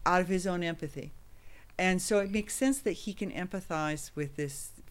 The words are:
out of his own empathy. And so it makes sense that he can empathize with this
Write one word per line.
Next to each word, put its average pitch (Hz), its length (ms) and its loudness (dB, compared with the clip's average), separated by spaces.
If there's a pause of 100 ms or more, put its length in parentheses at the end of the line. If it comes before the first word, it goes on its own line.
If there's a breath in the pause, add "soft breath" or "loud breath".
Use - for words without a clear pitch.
out 180 160 6
of 175 80 2
his 185 180 2
own 175 160 0
empathy. 165 500 -6 (680 soft breath)
And 185 240 4
so 208 160 4
it 196 120 2
makes 208 240 0
sense 269 260 4
that 196 120 0
he 190 220 -6
can - 160 -4
empathize 165 840 -2
with 143 220 -4
this 143 360 -4 (180)